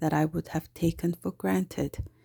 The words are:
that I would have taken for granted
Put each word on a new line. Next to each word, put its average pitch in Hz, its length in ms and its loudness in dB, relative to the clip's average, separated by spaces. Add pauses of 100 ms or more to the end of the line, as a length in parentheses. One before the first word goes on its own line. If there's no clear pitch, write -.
that 156 100 2
I 151 140 4
would 160 240 -4
have - 240 -4
taken 170 400 0
for - 180 -4
granted 185 720 -2 (220)